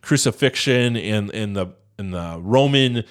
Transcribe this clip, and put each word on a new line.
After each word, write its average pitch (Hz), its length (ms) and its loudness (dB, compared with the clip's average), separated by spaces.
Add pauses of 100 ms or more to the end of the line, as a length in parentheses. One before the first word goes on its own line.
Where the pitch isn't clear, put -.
crucifixion, 123 960 0
and 104 340 -2
in 107 220 -6
the, 92 220 -4 (240)
in 95 140 -8
the 85 280 -6
Roman, 127 720 2